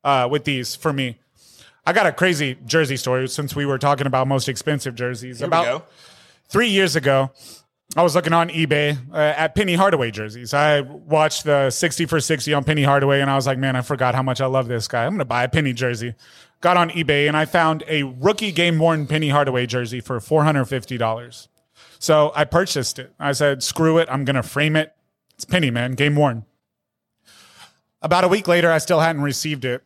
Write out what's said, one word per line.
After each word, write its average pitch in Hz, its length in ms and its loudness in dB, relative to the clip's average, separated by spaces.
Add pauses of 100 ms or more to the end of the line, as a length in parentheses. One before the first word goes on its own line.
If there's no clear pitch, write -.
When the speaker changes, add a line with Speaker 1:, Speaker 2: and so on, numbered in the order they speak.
Speaker 1:
uh, 135 260 2
with 143 140 -2
these 127 320 -4
for 156 160 -4
me." 131 260 -6 (680)
I 175 80 0
got 208 100 4
a 160 80 2
crazy 151 540 0
jersey 139 320 0
story 127 320 -2
since 143 260 -8
we 143 80 -2
were 139 140 -2
talking 143 280 0
about 131 220 0
most 135 220 0
expensive 131 440 -6
jerseys. 123 440 -8
Speaker 2:
Here 135 80 -6
we - 20 -6
Speaker 1:
About 170 160 2
Speaker 2:
go. 139 180 -2 (680)
Speaker 1:
three 233 180 0
years 190 280 2
ago, 135 340 2 (680)
I 156 60 4
was 160 120 2
looking 165 200 2
on 170 160 2
eBay, 147 480 0 (120)
uh, 165 60 -8
at 151 380 0
Penny 190 200 0
Hardaway 170 360 2
jerseys. 107 420 -10
I 147 300 4
watched 147 600 -2
the 139 260 2
sixty 170 340 -2
for 156 160 0
sixty 147 320 -2
on 143 120 0
Penny 151 180 2
Hardaway, 139 400 4
and 139 80 4
I 135 60 2
was 135 100 0
like, 135 100 0
"Man, 131 200 0
I 127 40 0
forgot 127 340 0
how 131 80 0
much 131 200 -2
I 135 40 0
love 131 220 0
this 117 180 -4
guy. 120 200 -2
I'm 185 80 -2
gonna 170 100 -2
buy 120 200 0
a 131 40 -2
Penny 147 240 0
jersey." 120 420 -4 (460)
Got 180 160 4
on 165 140 2
eBay 147 380 0
and 151 80 0
I 156 80 2
found 160 440 0
a 151 160 -2
rookie 175 480 -2
game-worn 160 540 2
Penny 156 240 -2
Hardaway 135 360 2
jersey 120 340 -6
for 120 200 -6
four 151 240 2
hundred 147 220 2
fifty 127 320 -6
dollars. 117 500 -4 (500)
So 151 360 4
I 147 100 2
purchased 160 540 -2
it. 131 200 -16
I 143 140 -4
said, 139 300 0
"Screw 160 360 2
it. 165 120 0
I'm 135 140 -4
gonna 131 180 0
frame 151 340 0
it. 156 160 0 (420)
It's - 100 -14
Penny, 160 260 0
man. 120 220 -4
Game-worn." 139 520 0 (1600)
About 175 220 2
a 180 40 4
week 196 180 2
later, 170 240 4
I 160 80 4
still 160 220 2
hadn't 160 220 0
received 143 420 -4
it. 123 220 -4